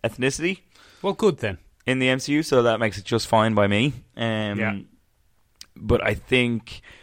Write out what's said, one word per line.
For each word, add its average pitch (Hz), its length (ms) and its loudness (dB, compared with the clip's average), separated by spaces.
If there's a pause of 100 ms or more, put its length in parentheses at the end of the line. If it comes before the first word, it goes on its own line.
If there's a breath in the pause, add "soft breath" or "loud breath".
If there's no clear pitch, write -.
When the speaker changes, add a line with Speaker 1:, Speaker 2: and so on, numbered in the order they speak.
Speaker 1:
ethnicity 139 560 -4 (420 soft breath)
Speaker 2:
Well, 190 120 -2
good 190 240 0
then. 98 200 -6 (260)
Speaker 1:
in 127 140 0
the 127 100 2
M 131 120 2
C 139 140 -4
U, 156 100 2
so 127 180 4
that 113 160 2
makes 110 180 -2
it 98 80 -12
just 113 220 -2
fine 110 280 2
by 104 120 4
me. 110 260 2 (240)
Um, 107 420 -4
Speaker 2:
Yeah. 104 200 -4 (1000)
Speaker 1:
but 117 280 0
I 104 100 0
think 120 680 -2 (200 loud breath)